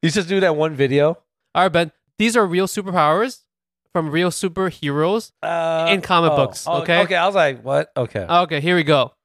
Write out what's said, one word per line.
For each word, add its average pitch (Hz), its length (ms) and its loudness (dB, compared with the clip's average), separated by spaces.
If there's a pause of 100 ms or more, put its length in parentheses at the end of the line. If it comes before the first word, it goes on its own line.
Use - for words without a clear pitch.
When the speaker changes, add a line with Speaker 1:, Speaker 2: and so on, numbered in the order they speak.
Speaker 1:
You 165 80 2
just 170 180 -2
do 190 120 0
that 170 160 2
one 156 180 -2
video. 139 440 2 (360)
Speaker 2:
All 175 100 2
right, 190 40 2
Ben. 170 240 0 (260)
These 220 180 2
are 214 100 4
real 180 200 0
superpowers 185 760 -2 (500)
from 160 180 -2
real 170 200 0
superheroes 170 1000 -4 (100)
Speaker 1:
Uh, 165 480 -2
Speaker 2:
in 196 100 0
comic 170 320 2
Speaker 1:
oh, 147 40 2
Speaker 2:
books, - 300 -2
Speaker 1:
oh, 165 160 -2
Speaker 2:
okay? 170 200 2
Speaker 1:
okay, 180 140 0
I 170 100 2
was 202 80 -2
like, 139 280 0
"What?" 139 340 -2
Okay. 117 240 -4
Speaker 2:
Okay, 160 400 0
here 180 160 2
we 165 80 2
go. 139 280 2 (120)